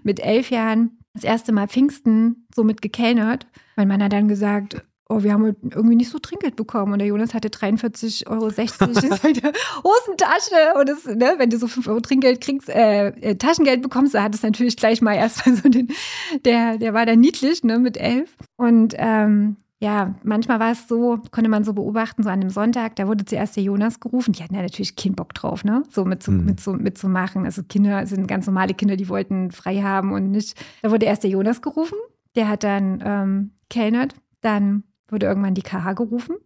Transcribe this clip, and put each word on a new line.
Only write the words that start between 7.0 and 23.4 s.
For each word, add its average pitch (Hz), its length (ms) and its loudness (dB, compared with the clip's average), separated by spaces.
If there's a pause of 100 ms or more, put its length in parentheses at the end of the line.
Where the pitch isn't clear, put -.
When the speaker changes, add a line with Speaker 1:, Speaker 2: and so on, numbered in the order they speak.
Speaker 1:
Jonas 214 280 -2
hatte 220 160 -4
dreiundvierzig 226 760 -4
Euro 220 220 -2
sechzig 220 380 -2
in 240 240 2
seiner 285 420 2 (300)
Hosentasche. 359 960 4
Und 277 100 4
das, 285 160 -6
ne, 247 320 2
wenn 247 140 4
du 233 80 0
so 233 80 -2
fünf 247 200 -6
Euro 220 120 0
Trinkgeld 254 420 2
kriegst, 277 280 -6
äh, 208 400 4
äh, - 260 -4
Taschengeld 277 480 2
bekommst, 269 320 0
da 202 80 4
hat 208 100 0
es 220 80 -6
natürlich 226 360 0
gleich 226 240 2
mal 214 120 4
erstmal 233 420 2
so 233 140 2
den, 247 200 2 (560)
der, 233 320 2
der 220 180 -2
war 233 100 2
dann 226 140 6
niedlich, 302 440 4
ne, 226 160 2
mit 247 180 0
elf. 254 380 -2 (220)
Und, 233 400 4
ähm, 214 600 2 (220)
ja, 208 440 -2
manchmal 220 380 0
war 226 100 2
es 233 160 -6
so, 233 320 0 (120)
konnte 220 180 2
man 214 160 2
so 214 80 -4
beobachten, 220 500 -4
so 208 60 0
an 190 100 0
einem 190 100 -2
Sonntag, 226 460 -2
da 202 100 -4
wurde 202 200 -2
zuerst 208 320 -4